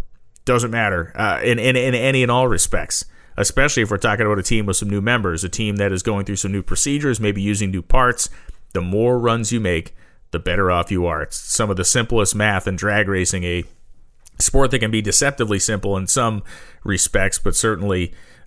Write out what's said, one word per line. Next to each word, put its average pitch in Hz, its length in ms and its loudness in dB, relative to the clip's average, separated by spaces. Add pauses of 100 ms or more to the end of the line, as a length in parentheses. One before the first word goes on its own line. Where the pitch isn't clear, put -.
(460)
Doesn't 120 260 2
matter, 98 440 0
uh, 98 280 -2
in, 117 140 4
in, 127 180 2
in 127 200 2
any 131 260 2
and 123 100 2
all 127 160 4
respects, - 560 0 (320)
especially 135 460 2
if 101 80 0
we're 104 80 0
talking 107 300 0
about 104 120 0
a 92 40 -2
team 107 240 0
with 95 100 0
some 101 140 -4
new 101 100 0
members, 98 420 0
a 90 60 -6
team 104 280 -4
that 98 140 2
is 92 120 -2
going 101 200 -2
through 98 120 -6
some 92 160 -4
new 98 120 -2
procedures, 143 560 0
maybe 104 220 0
using 101 300 0
new 95 100 -4
parts. 123 480 2 (440)
The 92 80 -2
more 110 380 2
runs 117 320 0
you 120 80 0
make, 90 360 -2 (360)
the 82 80 -4
better 90 300 0
off 87 220 0
you 87 160 0
are. 78 160 -2
It's - 120 -8
some - 360 -2
of 95 40 -4
the 92 80 -2
simplest 113 520 2
math 104 320 0
in 92 80 -2
drag 101 320 0
racing, 92 360 0
a 87 200 -2 (760)
sport 135 320 4
that 107 100 0
can 107 120 -2
be 110 100 2
deceptively 107 560 0
simple 98 400 -2
in 95 80 -4
some 110 380 0 (400)
respects, - 560 0
but 98 160 2
certainly, 95 580 0 (340)